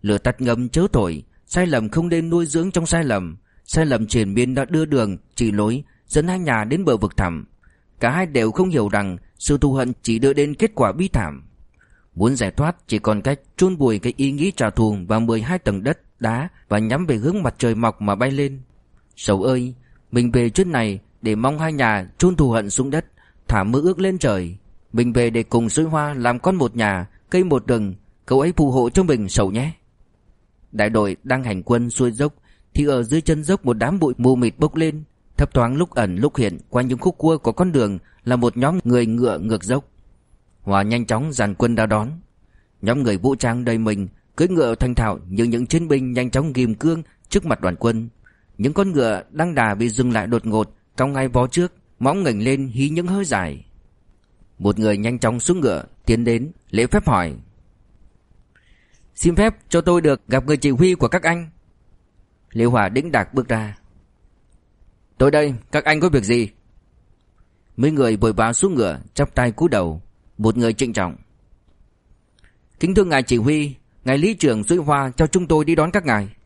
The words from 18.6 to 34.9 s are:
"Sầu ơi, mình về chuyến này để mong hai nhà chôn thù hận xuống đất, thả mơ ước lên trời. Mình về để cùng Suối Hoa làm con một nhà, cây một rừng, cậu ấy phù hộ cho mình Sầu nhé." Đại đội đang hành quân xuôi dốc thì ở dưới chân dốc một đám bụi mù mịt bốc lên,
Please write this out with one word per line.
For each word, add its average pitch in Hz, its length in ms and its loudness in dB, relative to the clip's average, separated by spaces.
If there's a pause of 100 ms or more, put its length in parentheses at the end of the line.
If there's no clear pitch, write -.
"Sầu 98 280 0
ơi, 127 320 0 (360)
mình 120 200 2
về 120 180 4
chuyến 180 220 0
này 110 280 -2 (220)
để 110 140 0
mong 135 240 -2
hai 160 140 -2
nhà 110 440 0
chôn 180 180 2
thù 139 160 2
hận 110 180 0
xuống 131 200 -2
đất, 156 160 -2 (420)
thả 104 160 0
mơ 117 160 0
ước 170 200 0
lên 190 180 0
trời. 98 400 -2 (360)
Mình 120 200 0
về 120 160 2
để 113 140 -2
cùng 117 260 0
Suối 156 160 0
Hoa 151 280 -4
làm 123 260 -2
con 190 160 0
một 120 200 0
nhà, 101 320 -2 (220)
cây 180 140 2
một 143 240 0
rừng, 104 280 0 (300)
cậu 135 160 4
ấy 170 160 0
phù 143 140 2
hộ 123 180 2
cho 185 140 4
mình 117 260 0
Sầu 98 220 0
nhé." 135 220 -4 (1000)
Đại 107 180 0
đội 104 340 0
đang 131 200 -2
hành 95 200 -4
quân 120 260 2
xuôi 123 220 0
dốc 143 220 -2 (400)
thì 147 120 0
ở 135 180 2
dưới 143 180 0
chân 156 220 0
dốc 190 220 -2
một 123 80 2
đám 123 260 0
bụi 156 180 2
mù 127 180 4
mịt 120 220 0
bốc 151 180 0
lên, 156 280 -2 (340)